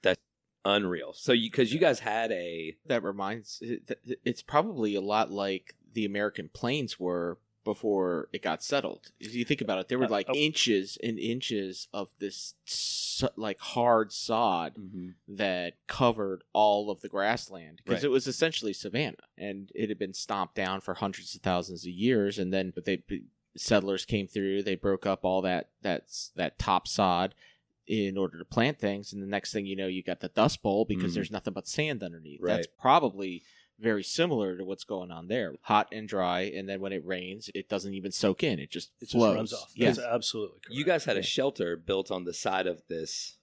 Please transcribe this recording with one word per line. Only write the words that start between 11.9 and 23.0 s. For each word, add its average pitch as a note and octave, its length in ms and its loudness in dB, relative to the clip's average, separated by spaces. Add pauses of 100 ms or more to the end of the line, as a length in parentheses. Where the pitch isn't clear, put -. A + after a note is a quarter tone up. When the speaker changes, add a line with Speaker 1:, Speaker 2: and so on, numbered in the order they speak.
Speaker 2:
of G2 240 -6
this - 380 -8 (100)
so-, - 680 -2
like, G#2 240 -6
hard A#2 520 4
sod F#2+ 640 0
Speaker 1:
Mm-hmm. F#2 320 -12 (260)
Speaker 2:
that F2+ 400 -2 (100)
covered A2 580 0 (100)
all G#2 360 4
of F#2+ 120 -6
the G2+ 80 -10
grassland F#2+ 760 -2
'cause - 120 0
Speaker 1:
Right. C#3 80 -2
Speaker 2:
it - 40 4
was C3 160 4
essentially C3+ 480 0
savanna, A2 440 -4 (200)
and G2 380 -8
it G#2+ 140 -2
had G#2 100 -4
been F#2+ 160 -6
stomped G2 400 -4
down F#2+ 260 -2
for F#2 140 -4
hundreds - 400 -6
of - 60 -18
thousands F2 440 0
of F2 60 -8
years. G2+ 480 2
And F#2 120 0
then F#2+ 220 0 (100)
they, F#2+ 200 -2 (520)